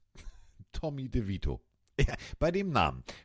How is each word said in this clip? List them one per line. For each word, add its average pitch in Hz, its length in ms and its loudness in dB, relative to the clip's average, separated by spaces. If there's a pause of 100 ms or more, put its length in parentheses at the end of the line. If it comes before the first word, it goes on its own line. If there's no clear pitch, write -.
(160)
<laughs> - 560 -18
Tommy 135 360 -4
DeVito. 98 520 0 (360)
Ja, 135 200 4 (240)
bei 165 100 4
dem 196 200 0
Namen. 76 340 2 (200)